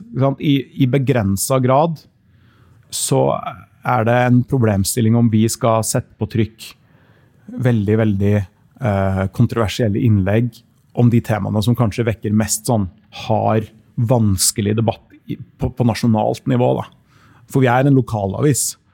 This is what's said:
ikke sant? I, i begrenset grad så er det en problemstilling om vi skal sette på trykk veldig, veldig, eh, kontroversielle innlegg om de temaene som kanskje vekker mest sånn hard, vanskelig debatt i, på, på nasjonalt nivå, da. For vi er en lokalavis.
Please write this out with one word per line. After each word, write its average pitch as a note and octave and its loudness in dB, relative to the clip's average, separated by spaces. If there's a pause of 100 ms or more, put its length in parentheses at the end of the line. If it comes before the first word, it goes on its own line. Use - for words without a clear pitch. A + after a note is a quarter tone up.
ikke C3 -4
sant? C3+ -2
I, D3 2 (280)
i C3 4
begrenset B2 0
grad C#3+ 2 (920)
så - -2 (680)
er A#2+ 0
det A#2+ 4
en B2 4 (100)
problemstilling A2 0
om A#2 4
vi A2 4 (100)
skal A2+ 0
sette - -6
på A2 -4
trykk - -4 (920)
veldig, A2 0
veldig, G2+ 0
eh, F#2+ -4 (160)
kontroversielle A#2 0
innlegg G#2+ 2 (400)
om A#2+ 4
de A2+ 4
temaene G#2 -2
som A#2 0
kanskje A2+ 0
vekker G#2+ -4
mest G#2+ 0
sånn G#2+ 0 (400)
hard, G#2+ 0 (340)
vanskelig G#2+ 0
debatt A2 -2 (240)
i, - -10
på, - -8
på A#2+ -2
nasjonalt A2+ 0
nivå, B2+ 2 (100)
da. - -12 (680)
For C#3 2
vi B2+ 4
er B2+ 2
en C3+ 4
lokalavis. A2 -2 (160)